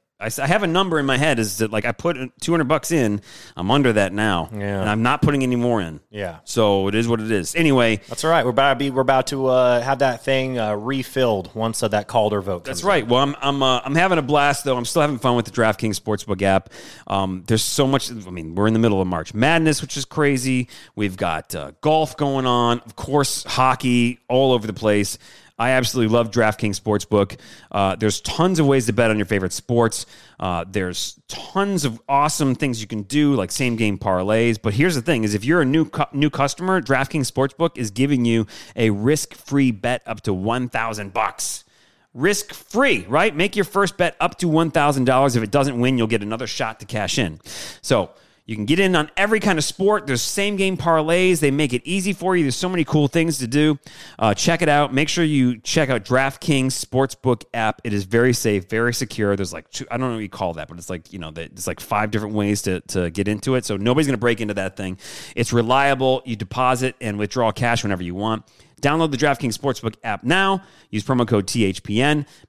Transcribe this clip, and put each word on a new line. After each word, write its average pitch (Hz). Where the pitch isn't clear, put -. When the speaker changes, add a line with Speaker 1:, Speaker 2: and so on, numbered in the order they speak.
Speaker 1:
I 104
s-, 120
I 135
have 196
a -
number 170
in 139
my 135
head 139
is 101
that, 107
like, 107
I 117
put 170
two -
hundred 165
bucks 151
in, 110
I'm 92
under 131
that 98
now, 101
Speaker 2:
Yeah. 101
Speaker 1:
and 104
I'm 110
not 139
putting 143
any 123
more 120
in. 80
Speaker 2:
Yeah. 95
Speaker 1:
So 101
it 101
is 117
what 117
it 110
is. 95
Anyway. 127
Speaker 2:
That's -
all 160
right. 147
We're 127
about 135
to 135
be, 139
we're 131
about 131
to, 135
uh, 123
have 131
that 127
thing, 131
uh, 107
refilled 117
once, 113
uh, 110
that 104
Calder 107
vote 90
Speaker 1:
That's 131
Speaker 2:
comes 185
Speaker 1:
right. 160
Speaker 2:
in. 113
Speaker 1:
Well, 123
I'm, 139
I'm, 139
uh, 127
I'm 135
having 175
a 151
blast, 143
though. 131
I'm 120
still 156
having 147
fun 123
with 117
the -
DraftKings 110
Sportsbook 101
app. 95
Um, 95
there's 110
so -
much, 135
I 120
mean, 90
we're 101
in 110
the 113
middle 104
of 92
March 87
Madness, 156
which 139
is 135
crazy. 131
We've 98
got, 87
uh, 69
golf 156
going 135
on, 120
of -
course, -
hockey 123
all 131
over 113
the 107
place. 104
I 120
absolutely 123
love 117
DraftKings 107
Sportsbook. 104
Uh, 95
there's 107
tons 170
of 147
ways 135
to 117
bet 113
on 107
your 104
favorite 92
sports. -
Uh, 87
there's 92
tons 196
of 117
awesome 139
things 123
you 104
can 107
do, 143
like 98
same-game 113
parlays. 107
But 104
here's 156
the 127
thing, 117
is 104
if 101
you're 165
a 147
new 151
cu-, -
new 147
customer, 170
DraftKings 135
Sportsbook 139
is 113
giving 127
you 113
a 113
risk-free 135
bet 120
up 110
to 107
one 113
thousand 107
bucks. -
Risk-free, 196
right? 160
Make 185
your 202
first 196
bet 175
up 175
to 175
one 160
thousand 143
dollars. 131
If 113
it 104
doesn't 139
win, 127
you'll 113
get 107
another 110
shot 113
to 101
cash 104
in. 80
So 104
you 113
can 104
get 160
in 185
on 156
every 208
kind 185
of 143
sport. 202
There's 127
same-game 196
parlays. 170
They 143
make 139
it 123
easy 190
for 185
you. 170
There's 127
so 185
many 180
cool 147
things 160
to 123
do. 147
Uh, 110
check 165
it 156
out. 147
Make 147
sure 175
you 131
check 143
out 117
DraftKings 135
Sportsbook 127
app. 110
It 113
is 101
very 117
safe, 104
very 113
secure. 104
There's, 92
like, 82
two, -
I 120
don't 131
know 120
what 110
you 98
call 87
that, 76
but 85
it's 85
like, 90
you 98
know, 80
the, 82
there's, -
like, 87
five 107
different 107
ways 104
to, 92
to 90
get 98
into 107
it. 127
So 104
nobody's 123
gonna 131
break 117
into 104
that 95
thing. 92
It's 117
reliable. 131
You 120
deposit 127
and 104
withdraw 110
cash 117
whenever 98
you 87
want. 110
Download 156
the 135
DraftKings 135
Sportsbook 120
app 104
now. 190
Use 107
promo 120
code 104
T 117
H 95
P 107
N. 147